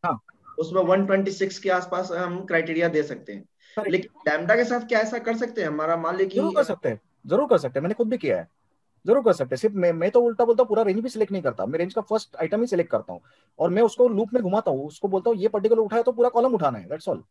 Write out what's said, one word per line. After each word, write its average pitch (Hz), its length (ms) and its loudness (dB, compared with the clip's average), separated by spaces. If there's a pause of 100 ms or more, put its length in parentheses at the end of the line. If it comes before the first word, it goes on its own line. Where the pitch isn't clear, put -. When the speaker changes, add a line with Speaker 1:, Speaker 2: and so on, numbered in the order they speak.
Speaker 1:
हाँ। 131 140 -2 (380)
Speaker 2:
उसमें 170 240 0
वन 190 240 2
ट्वेंटी 196 240 2
सिक्स 190 280 -4
के 190 120 -4
आसपास 180 400 -2
हम 180 340 -6
criteria 165 440 0
दे 151 140 0
सकते 127 300 -8
हैं। 98 120 -14 (320)
Speaker 1:
करेक्ट। 208 140 -4
Speaker 2:
लेकिन - 400 -2
lambda 170 260 2
के 240 80 2
साथ 240 160 -2
क्या 226 180 0
ऐसा 220 200 -2
कर 226 180 -4
सकते 233 240 -6
हैं? 160 80 -2
हमारा 156 280 -2
मान 170 200 -4
ले 196 100 0
कि 190 100 -6
Speaker 1:
जरूर - 180 0
कर 294 80 4
सकते 180 260 -4
हैं, 107 120 -6 (260)
जरूर 226 200 2
कर 226 120 4
सकते 131 200 -2
हैं, 143 40 -2
मैंने 190 120 -2
खुद 226 140 -2
भी 247 100 -2
किया 113 180 0
है, 165 120 -6 (580)
जरूर 240 180 4
कर 214 80 6
सकते 160 220 0
हैं। 127 60 -4
सिर्फ 214 140 0
मैं, 175 180 2
मैं 165 180 0
तो 240 100 6
उल्टा 240 240 2
बोलता 233 180 4
हूँ, 240 60 2
पूरा 214 140 2
range 202 180 2
भी 247 80 -6
सिलेक्ट 220 240 -2
नहीं 185 100 -4
करता, 120 240 -2
मैं 151 120 -4
range 180 160 -2
का 220 60 0
फर्स्ट - 360 -4
आइटम 165 240 -2
ही 247 60 0
सिलेक्ट 175 240 -2
करता 95 220 -4
हूँ 87 80 -14 (380)
और 175 120 2
मैं 202 120 4
उसको 247 260 4
लूप 214 260 0
में 247 80 2
घुमाता 190 280 0
हूँ, 135 160 -4
उसको 196 220 -6
बोलता 190 220 0
हूँ 220 80 0
ये 202 100 0
पर्टिकुलर 220 320 2
उठाया 220 220 0
तो 247 100 2
पूरा 240 160 2
कॉलम 247 260 2
उठाना 143 240 0
है, 90 100 -14
that's 160 200 -6
all। 139 100 -4 (120)